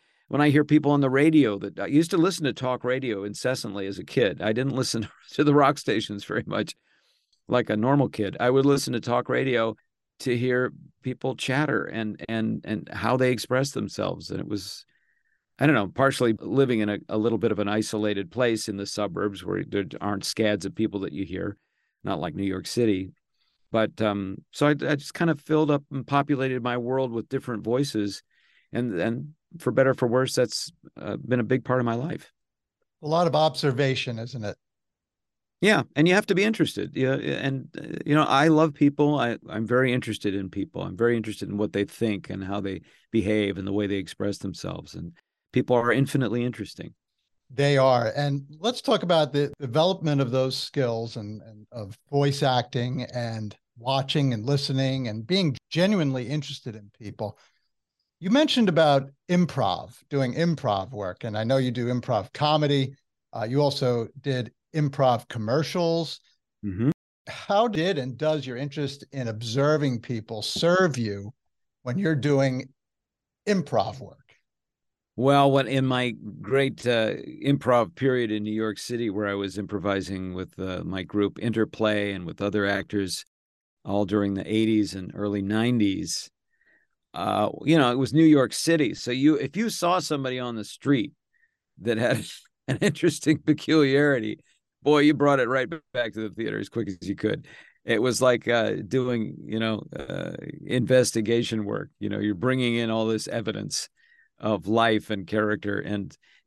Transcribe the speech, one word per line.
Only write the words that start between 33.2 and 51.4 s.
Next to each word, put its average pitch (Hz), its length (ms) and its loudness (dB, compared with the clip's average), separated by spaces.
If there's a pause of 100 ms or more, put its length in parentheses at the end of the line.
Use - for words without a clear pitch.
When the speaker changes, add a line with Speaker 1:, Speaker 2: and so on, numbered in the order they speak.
Speaker 2:
of 151 80 0
observation, 135 840 2
isn't 117 280 -10
it? 101 100 -6 (1080)
Speaker 1:
Yeah. 190 220 4 (120)
And 151 120 6
you 180 60 6
have 208 140 4
to 190 80 2
be 185 80 4
interested. 151 520 0
Yeah. 131 180 2
And, 135 640 -4
uh, - 280 -10
you 143 80 2
know, 151 100 6
I 143 260 4
love 156 240 6
people. 143 440 4
I, 120 200 0 (120)
I'm 107 160 -4
very 123 280 2
interested 107 420 -2
in 95 140 -6
people. 95 320 -6
I'm 92 160 -8
very 117 180 4
interested 107 320 -6
in 98 100 -6
what 107 140 -2
they 101 140 0
think 101 440 -4
and 98 140 -8
how 98 160 -6
they 95 220 -8 (300)
behave 104 460 0
and 95 80 -8
the 98 80 -4
way 104 140 0
they 98 80 -2
express 98 420 -6
themselves. 92 560 -10
And 85 200 -12 (400)
people 123 220 2
are 117 160 4
infinitely 123 520 2
interesting. 110 500 -8 (560)
Speaker 2:
They 143 280 2
are. 123 380 4
And 139 300 -2 (140)
let's 202 220 -4
talk - 220 0
about 160 300 2
the 143 260 0
development 151 600 0
of 120 100 0
those 131 260 0
skills 117 580 -4
and, 104 260 -10